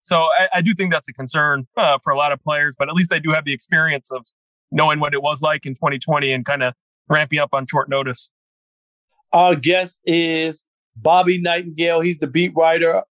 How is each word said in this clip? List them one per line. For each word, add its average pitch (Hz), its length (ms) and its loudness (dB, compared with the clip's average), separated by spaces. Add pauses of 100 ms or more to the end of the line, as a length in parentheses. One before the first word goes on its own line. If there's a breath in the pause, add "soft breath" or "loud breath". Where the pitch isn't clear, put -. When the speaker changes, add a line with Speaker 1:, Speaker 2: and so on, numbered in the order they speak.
Speaker 1:
So 165 280 2 (100)
I, 185 160 2
I 180 60 2
do 196 120 0
think 180 180 -2
that's 156 180 -2
a 123 40 -20
concern, 143 600 -2
uh, 156 260 2
for 151 100 -2
a 139 60 2
lot 147 140 0
of 139 100 -4
players, 147 380 -2
but 139 80 -2
at 160 80 -8
least 180 140 0
they 165 100 0
do 156 120 -2
have 156 120 0
the 143 80 -6
experience 151 580 -2
of 127 160 -10 (460)
knowing 151 300 2
what 147 120 -2
it 139 80 -2
was 143 200 -2
like 151 240 -2
in 135 100 -8
twenty 139 240 -2
twenty 143 320 -2
and 127 140 -4
kinda 131 280 -2 (360)
ramping 151 300 0
up 143 120 0
on 135 160 -2
short 139 220 -2
notice. 135 420 -4 (1040)
Speaker 2:
Our 180 220 6
guest 180 500 -2
is 160 600 -2 (300)
Bobby 175 420 4
Nightingale. 170 600 -2
He's 170 180 0
the 147 100 -4
beat 170 280 0
writer 165 560 2